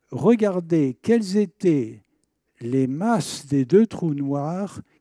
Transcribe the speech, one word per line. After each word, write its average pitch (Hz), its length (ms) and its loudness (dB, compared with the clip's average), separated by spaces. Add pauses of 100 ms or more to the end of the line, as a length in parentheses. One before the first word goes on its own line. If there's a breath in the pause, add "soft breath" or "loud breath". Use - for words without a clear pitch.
(120)
regardé 170 880 2
quelles 214 340 0
étaient 147 640 -2 (580)
les 127 280 0
masses 180 580 -2
des 139 180 0
deux 190 220 4
trous 165 280 -4
noirs, 143 680 -6 (180)